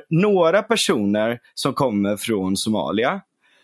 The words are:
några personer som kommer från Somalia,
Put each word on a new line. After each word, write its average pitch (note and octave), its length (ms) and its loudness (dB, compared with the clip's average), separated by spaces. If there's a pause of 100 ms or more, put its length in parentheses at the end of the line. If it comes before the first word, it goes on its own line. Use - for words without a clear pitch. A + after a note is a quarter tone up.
några F#3 540 2
personer A#2 760 0 (140)
som C3+ 200 -2
kommer G#2 440 0
från F#2+ 400 -2
Somalia, A2 640 -2 (420)